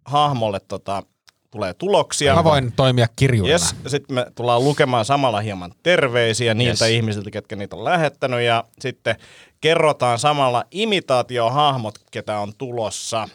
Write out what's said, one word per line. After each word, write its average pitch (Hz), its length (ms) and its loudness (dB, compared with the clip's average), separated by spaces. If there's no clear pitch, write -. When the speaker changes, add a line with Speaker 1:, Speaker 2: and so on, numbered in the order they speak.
Speaker 1:
hahmolle 127 540 0
tota, 98 440 -8
tulee 98 220 -6
tuloksia. 151 640 0
Speaker 2:
Mä 165 80 4
voin 139 280 2
toimia 123 440 2
kirjurina. 120 380 2
Speaker 1:
Yes, 170 220 0
sit 139 220 -6
me 127 160 -2
tullaan 120 280 2
lukemaan 135 420 2
samalla 131 360 0
hieman 95 300 -8
terveisiä 120 680 2
niiltä 117 320 0
Speaker 3:
Yes. 113 100 2
Speaker 1:
ihmisiltä, 107 360 -4
ketkä 107 240 -10
niitä 98 200 -10
on 101 100 -10
lähettänyt, 139 560 -2
ja 117 220 2
sitten 123 360 -4
kerrotaan 147 580 2
samalla 135 520 2
imitaatiohahmot, 131 1200 0
ketä 107 280 -6
on 104 180 -8
tulossa. 113 760 -6